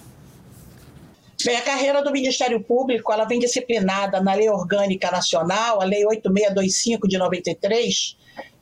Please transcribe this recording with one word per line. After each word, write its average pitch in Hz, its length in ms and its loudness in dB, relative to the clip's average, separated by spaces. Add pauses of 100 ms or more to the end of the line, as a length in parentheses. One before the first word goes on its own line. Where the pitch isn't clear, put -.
(1400)
Bem, 240 100 0
a 240 60 -2
carreira 277 420 0
do 285 80 -2
Ministério 254 500 0
Público, 240 520 0
ela 214 140 0
vem 240 120 0
disciplinada 196 840 0
na 190 140 2
Lei 214 140 4
Orgânica 190 600 0
Nacional, 185 720 0
a 190 40 0
Lei 202 200 2
oito 214 280 0
meia 202 180 2
dois 190 260 0
cinco 220 300 -2
de 185 120 0
noventa 175 320 -2
e 165 40 -4
três, 214 600 -2 (460)